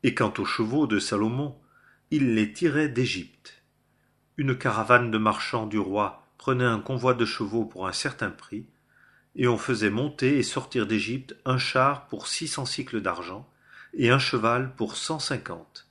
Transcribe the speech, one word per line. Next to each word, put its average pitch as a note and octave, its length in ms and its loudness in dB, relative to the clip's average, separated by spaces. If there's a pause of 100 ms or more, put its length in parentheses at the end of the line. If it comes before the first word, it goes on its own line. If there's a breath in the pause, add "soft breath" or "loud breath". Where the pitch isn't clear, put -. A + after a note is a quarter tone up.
Et G#2 100 2
quant A2 240 2
aux G2 60 -2
chevaux B2 420 0
de G#2 140 2
Salomon, B2 580 -2 (540 soft breath)
il C3 240 2
les G#2+ 160 2
tirait D3+ 360 0
d'Égypte. A#2 760 -4 (720)
Une C3+ 200 0
caravane A#2 540 4
de A2 80 2
marchands A2 480 0
du G#2+ 120 -2
roi G2 500 -2 (100)
prenait B2+ 260 0
un A2+ 160 2
convoi B2+ 340 2
de A#2 100 2
chevaux A2 400 -2
pour F#2+ 240 -8
un F2+ 40 -4
certain A#2+ 380 -4
prix, - 360 -14 (680 soft breath)
et B2 140 2
on A2+ 100 4
faisait G#2+ 320 0
monter C3+ 480 0
et A#2+ 40 2
sortir A#2+ 440 -2
d'Égypte A2 480 -2 (120)
un B2+ 120 2
char C3+ 480 0
pour - 220 -10
six - 180 -6
cents C#3 200 -6
sicles A#2 340 -4
d'argent, F2+ 480 -6 (460 loud breath)
et A#2+ 160 6
un C3+ 80 8
cheval B2+ 560 0
pour G#3+ 220 -4
cent D#3+ 220 -6
cinquante. - 720 -8